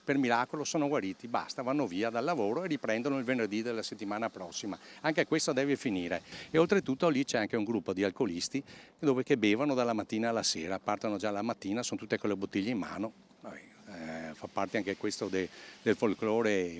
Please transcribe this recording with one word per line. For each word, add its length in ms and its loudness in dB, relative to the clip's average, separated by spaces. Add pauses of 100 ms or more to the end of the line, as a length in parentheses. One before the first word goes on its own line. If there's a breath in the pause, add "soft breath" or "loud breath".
Per 120 2
miracolo 480 2
sono 220 0
guariti, 400 -2
basta, 360 -4
vanno 240 2
via 240 0
dal 140 0
lavoro 380 0
e 40 -4
riprendono 500 0
il 60 -2
venerdì 400 0
della 180 -2
settimana 480 -4
prossima. 480 -8 (240 loud breath)
Anche 240 2
questo 260 2
deve 260 2
finire. 440 0 (300 loud breath)
E 80 4
oltretutto 500 4
lì 140 2
c'è 160 0
anche 160 0
un 80 2
gruppo 280 0
di 120 2
alcolisti 580 0 (380 loud breath)
dove, 240 4
che 120 4
bevono 380 4
dalla 200 2
mattina 360 0
alla 140 0
sera, 340 0
partono 400 -2
già 140 -2
la 100 -2
mattina, 400 -2
sono 180 -4
tutte 200 -2
con 100 -2
le 60 2
bottiglie 340 -2
in 80 0
mano. 360 -4 (280)
Vabbè, 200 -14 (260)
eh, 480 -10
fa 100 -14
parte 320 -2
anche 180 -2
questo 320 -4
de-, 220 0 (320 loud breath)
del 140 2
folklore 840 0